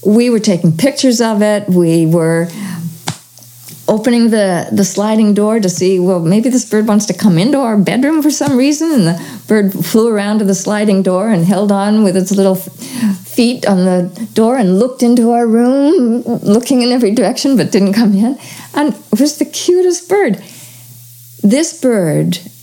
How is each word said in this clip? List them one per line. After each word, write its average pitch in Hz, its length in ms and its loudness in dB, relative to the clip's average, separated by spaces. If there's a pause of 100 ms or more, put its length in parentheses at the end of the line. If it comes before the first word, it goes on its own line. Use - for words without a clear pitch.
We 240 260 2
were 226 100 0
taking 180 360 0
pictures 254 440 0
of 226 220 0
it. 208 260 0
We 170 380 2
were 165 420 0 (1400)
opening 233 420 2
the, 196 420 0
the 202 120 2
sliding 214 500 0
door 214 240 0
to 196 120 0
see, 180 280 0
well, 180 220 0
maybe 202 300 0
this 247 180 -2
bird 214 180 0
wants 214 200 2
to 180 80 -2
come 180 240 2
into 269 200 2
our 233 200 0
bedroom 262 440 0
for 294 80 2
some 277 280 -2
reason. 294 340 0
And 220 140 2
the - 420 -6
bird 208 240 2
flew 220 360 0
around 208 320 -2
to 208 40 -2
the 196 100 0
sliding 208 480 0
door 185 280 0
and 170 140 2
held 202 280 2
on 208 320 2
with 185 120 2
its 185 140 -2
little 196 260 2
f-, - 160 -12 (540)
feet 247 400 -2
on 185 180 2
the 180 500 -2
door 226 240 2
and 185 200 2
looked 254 240 -2
into 240 280 4
our 240 160 2
room, 247 760 2 (200)
looking 247 400 2
in 240 100 0
every 240 200 0
direction, 254 440 0
but 165 160 0
didn't 196 220 2
come 214 200 2
in. 226 240 0 (360)
And 294 200 -2 (180)
it 208 80 0
was 294 180 0
the 285 80 -2
cutest 359 640 -2
bird. 359 320 0 (1000)
This 277 380 0
bird 175 580 -2 (240)